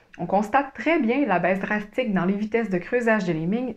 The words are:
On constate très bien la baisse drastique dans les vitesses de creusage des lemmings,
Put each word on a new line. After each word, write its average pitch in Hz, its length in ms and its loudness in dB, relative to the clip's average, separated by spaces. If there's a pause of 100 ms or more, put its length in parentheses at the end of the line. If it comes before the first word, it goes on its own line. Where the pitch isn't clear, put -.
(180)
On 175 80 -8
constate 214 480 0
très 320 260 0
bien 262 280 2
la 185 100 2
baisse 180 220 2
drastique 214 520 -4
dans 175 140 2
les 196 80 2
vitesses 214 380 -2
de 180 80 0
creusage 220 460 0
des 175 80 0
lemmings, 196 440 -2